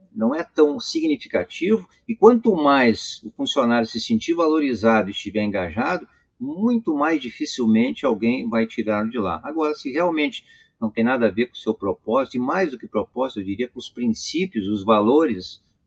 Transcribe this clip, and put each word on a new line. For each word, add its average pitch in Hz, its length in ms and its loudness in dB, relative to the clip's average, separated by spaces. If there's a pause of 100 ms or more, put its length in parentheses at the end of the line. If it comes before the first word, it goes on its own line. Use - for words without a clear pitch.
(140)
não 110 180 0
é 330 120 -4
tão 151 340 2
significativo, - 1080 -2 (180)
e 117 80 -4
quanto 226 400 6
mais 139 720 2
o 107 60 -12
funcionário 120 580 0
se 113 120 -6
sentir 117 340 0
valorizado 123 760 2
e 101 40 -8
estiver 104 300 -4
engajado, 104 640 -4 (320)
muito 185 560 -2
mais 147 260 0
dificilmente 123 880 0
alguém 117 420 0
vai 113 180 0
tirá-lo 107 440 -2
de 123 80 -6
lá. 87 240 -4
Agora, 151 320 -2
se - 160 -10
realmente 156 540 -2 (360)
não 110 100 -4
tem 113 120 -2
nada 120 240 2
a 101 40 4
ver 113 160 -2
com - 80 -20
o - 40 -16
seu 107 140 -4
propósito, 117 640 -2
e 123 40 -2
mais 160 300 0
do 123 80 -12
que 113 80 -16
propósito, 113 540 -6
eu 95 40 -8
diria 98 220 -4
com - 120 -16
os - 100 -16
princípios, 151 800 -4
os 101 160 -4
valores, 110 800 2 (220)